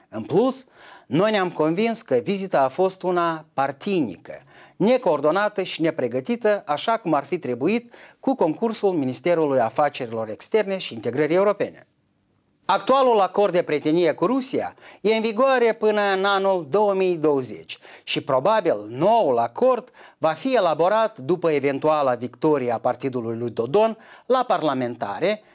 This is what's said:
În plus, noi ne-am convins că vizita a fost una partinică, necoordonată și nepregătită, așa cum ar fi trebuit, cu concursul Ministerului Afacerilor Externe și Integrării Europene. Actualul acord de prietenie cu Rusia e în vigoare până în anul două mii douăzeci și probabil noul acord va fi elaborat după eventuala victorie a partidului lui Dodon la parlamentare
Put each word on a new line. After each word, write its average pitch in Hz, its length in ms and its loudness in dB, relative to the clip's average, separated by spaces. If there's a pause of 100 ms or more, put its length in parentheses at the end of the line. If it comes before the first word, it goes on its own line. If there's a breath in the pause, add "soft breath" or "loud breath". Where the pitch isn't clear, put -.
În 110 140 -10
plus, 226 440 0 (400 loud breath)
noi 196 240 2
ne-am 190 200 0
convins 170 520 -2
că - 120 -2
vizita 190 460 0
a 131 80 4
fost 185 340 -2
una 170 420 -2 (100)
partinică, 135 880 -4 (340 loud breath)
necoordonată 196 840 2
și 175 200 -4
nepregătită, 165 840 -2
așa 151 300 -2
cum 165 180 -2
ar 143 100 0
fi 180 140 -6
trebuit, 147 560 -4 (260 loud breath)
cu 269 140 0
concursul 208 580 0
Ministerului 143 680 0
Afacerilor 113 680 -2
Externe 196 500 -2
și - 160 -10
Integrării 135 420 -2
Europene. 190 500 -2 (840)
Actualul 240 520 4
acord 190 320 2
de 170 100 2
prietenie 156 500 0
cu - 140 -2
Rusia 202 480 -2 (260 loud breath)
e 214 140 0
în 220 60 0
vigoare 233 520 2
până 214 280 0
în 196 240 0
anul 196 460 0
două 202 240 2
mii 185 220 2
douăzeci 135 640 -2 (240 loud breath)
și - 180 -4
probabil 156 560 2 (120)
noul 151 500 2
acord 220 500 0 (300 loud breath)
va 156 120 0
fi 202 240 -2
elaborat 196 640 2
după 165 320 0
eventuala 143 640 2
victorie 123 580 0
a 113 60 -2
partidului 120 580 -4
lui 117 140 -4
Dodon 170 480 0 (280 loud breath)
la 254 180 2
parlamentare 135 1000 -2 (120 soft breath)